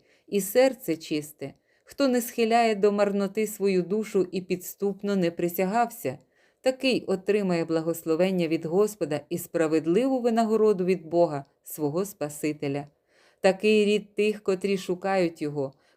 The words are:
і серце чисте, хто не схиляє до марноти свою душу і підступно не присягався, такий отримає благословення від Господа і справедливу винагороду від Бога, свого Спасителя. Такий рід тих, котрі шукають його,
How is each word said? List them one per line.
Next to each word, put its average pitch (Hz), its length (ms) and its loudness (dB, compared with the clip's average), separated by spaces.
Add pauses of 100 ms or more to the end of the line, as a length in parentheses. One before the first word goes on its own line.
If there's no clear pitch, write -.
(280)
і 202 140 -2
серце 247 560 2
чисте, 151 560 -8 (300)
хто - 240 -2
не 247 140 2
схиляє 233 540 2
до 202 160 4
марноти 202 560 0
свою 196 360 0
душу 196 480 0
і 185 100 -4
підступно 196 760 -4
не 170 160 2
присягався, 180 840 -2 (440)
такий 262 440 0
отримає 185 600 0
благословення 165 840 0
від 160 180 -2
Господа 165 640 0
і 175 80 -4
справедливу 170 840 0
винагороду 220 680 2
від 180 200 0
Бога, 160 400 2 (180)
свого 156 420 -4
Спасителя. 151 800 -6 (540)
Такий 208 440 4
рід 208 300 0
тих, 208 280 0
котрі 196 340 0
шукають 185 640 -2
його, 147 320 -6 (240)